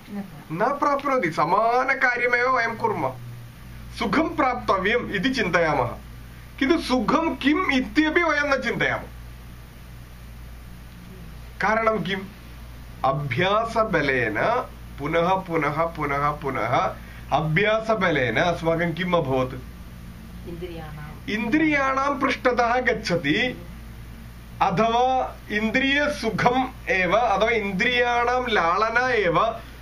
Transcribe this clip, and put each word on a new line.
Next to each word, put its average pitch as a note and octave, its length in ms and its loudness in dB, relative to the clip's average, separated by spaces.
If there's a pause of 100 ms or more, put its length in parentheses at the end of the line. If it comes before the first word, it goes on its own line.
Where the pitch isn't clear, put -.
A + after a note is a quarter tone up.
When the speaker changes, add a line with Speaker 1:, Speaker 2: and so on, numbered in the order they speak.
(520)
Speaker 1:
न A3+ 280 0
प्राप्नोति। C4+ 520 0
समानकार्यमेव A#3+ 1300 2
वयं A3+ 180 0
कुर्मः। F#3 400 -2 (840)
सुखं A#3 360 0
प्राप्तव्यम् A3 760 0
इति G3+ 180 0
चिन्तयामः, E3 680 2 (600)
किन्तु C4+ 180 4
सुखं B3+ 580 2
किम् D#4+ 360 2
इत्यपि D#4 520 2
वयं D4+ 180 2
न C#4 200 2
चिन्तयामः। D3+ 420 0 (2500)
कारणं A3 420 2
किम्? F#3+ 180 -2 (840)
अभ्यासबलेन D#3+ 1600 2 (340)
पुनः E3 300 2
पुनः E3+ 400 0
पुनः D3 600 0
पुनः C#3 680 0 (380)
अभ्यासबलेन E3+ 1040 2
अस्माकं E3 560 2
किम् F3 220 0
अभवत्? C3 400 0 (960)
Speaker 2:
इन्द्रियाणाम्। E3 800 -10
Speaker 1:
इन्द्रियाणां C4+ 920 2
पृष्ठतः B3 600 2
गच्छति, A3+ 840 0 (1000)
अथवा A3+ 760 2 (160)
इन्द्रियसुखम् B3+ 1400 2
एव, F#3 280 2
अथवा A3 320 4
इन्द्रियाणां A#3+ 1000 2
लालना G#3+ 600 2
एव G3+ 500 2 (220)